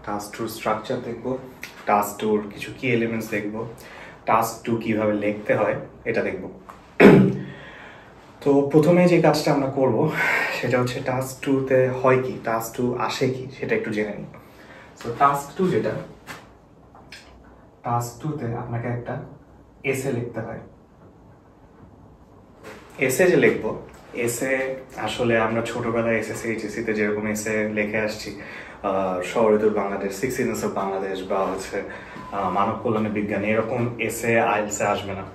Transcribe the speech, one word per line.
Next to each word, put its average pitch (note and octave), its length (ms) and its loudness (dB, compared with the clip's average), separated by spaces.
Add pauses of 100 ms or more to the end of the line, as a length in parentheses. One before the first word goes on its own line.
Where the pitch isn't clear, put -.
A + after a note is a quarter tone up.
টাস্ক G#2 300 -8
টুর A2+ 120 -6
স্ট্রাকচার A2 540 -4
দেখবো, A#2+ 360 -6 (480)
টাস্ক G#2+ 320 2
টুর G#2+ 360 0
কিছু - 240 -12
কি C3 120 -2
এলিমেন্টস A2+ 400 0
দেখবো, G#2+ 360 -4 (600)
টাস্ক A2+ 380 2
টু A#2 120 0
কিভাবে G#2+ 360 2
লিখতে G#2 420 0
হয় G#2+ 200 2 (300)
এটা A2 180 0
দেখবো। - 260 -4 (1900)
তো C#3+ 320 4
প্রথমে F3 360 8
যে E3 140 6
কাজটা D3+ 300 4
আমরা C3+ 180 2
করবো C3+ 420 2 (480)
সেটা B2 200 2
হচ্ছে B2 200 -2
টাস্ক - 440 -4
টুতে C3 440 4 (140)
হয় C3 200 6
কি, - 220 -6
টাস্ক A2+ 320 -4
টু B2 220 0
আসে B2+ 320 0
কি - 160 -6 (120)
সেটা A2+ 160 -2
একটু G#2+ 160 -2
জেনে G#2 260 -2
নিই। - 100 -12 (760)
তো A#2 140 -6
টাস্ক - 380 0
টু F#3 120 2
যেটা, A2 220 0 (1900)
টাস্ক A#2+ 400 -4
টুতে A#2+ 320 -4
আপনাকে A#2 340 -6
একটা A#2+ 340 -6 (600)
এসে C3 280 -2
লিখতে A#2 280 -6
হয়। A2 180 -10 (2500)
এসে D3 320 4
যে D#3+ 60 4
লিখবো, A2 460 2 (300)
এসে C3 640 -2 (220)
আসলে A2+ 420 0
আমরা A2+ 240 2
ছোটবেলায় A#2 540 0
এসএসসি, A2 320 -6
এইচএসসি G#2+ 360 -6
তে A2 100 -2
যেরকম G#2+ 320 -2
এসে G#2+ 420 -2
লিখে G#2+ 300 -2
আসছি, G#2+ 420 -4 (420)
আহ, F#2+ 400 0
শহরের G#2+ 480 4
বাংলাদেশ, G2 500 -2
সিক্স B2+ 160 -2
সিজনস A2 280 0
অফ G2+ 100 0
বাংলাদেশ F#2+ 540 -4
বা G2 100 0
হচ্ছে, F#2+ 440 -2 (500)
আহ, G2 180 -2
মানব G2 320 2
কল্যাণে G#2+ 260 2
বিজ্ঞান, G2+ 360 -2
এরকম A2+ 440 0 (100)
এসে A2+ 420 2
আইএলটিএস G#2 400 0
এ A2 40 2
আসবে G2 280 -2
না। F#2+ 120 -8 (100)